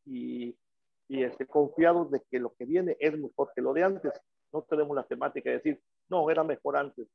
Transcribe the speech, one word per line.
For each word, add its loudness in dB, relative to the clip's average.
y, -8
y, -2
este, -4
confiados 4
de 0
que -4
lo -4
que -12
viene 0
es 2
mejor -4
que -2
lo 0
de 2
antes. 0
No -4
tenemos -2
la -4
temática -4
de 0
decir, -2
"No, 2
era 4
mejor -2
antes". -4